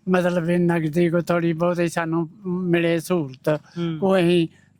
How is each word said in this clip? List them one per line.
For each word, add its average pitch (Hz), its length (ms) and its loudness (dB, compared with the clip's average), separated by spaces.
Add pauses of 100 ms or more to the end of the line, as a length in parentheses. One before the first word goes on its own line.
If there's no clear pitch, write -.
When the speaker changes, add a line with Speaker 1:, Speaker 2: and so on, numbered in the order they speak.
Speaker 1:
ਮਤਲਬ 180 360 2
ਵੀ 175 120 0
ਨਗਦੀ 170 520 2
ਕੋਈ 165 140 0
ਥੋੜ੍ਹੀ 170 300 0
ਬਹੁਤੀ 175 360 0
ਸਾਨੂੰ 165 400 -4 (180)
ਮਿਲੇ 170 540 0
ਸਹੂਲਤ। 151 600 -4 (180)
Speaker 2:
ਹੂੰ। 165 200 -4
Speaker 1:
ਕੋਈ 190 220 2
ਅਸੀਂ 170 280 2 (320)